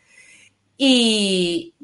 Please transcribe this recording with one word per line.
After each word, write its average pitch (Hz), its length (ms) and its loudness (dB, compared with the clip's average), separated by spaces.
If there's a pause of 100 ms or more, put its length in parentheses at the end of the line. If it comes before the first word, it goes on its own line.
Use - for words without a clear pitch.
(760)
y, 208 1080 0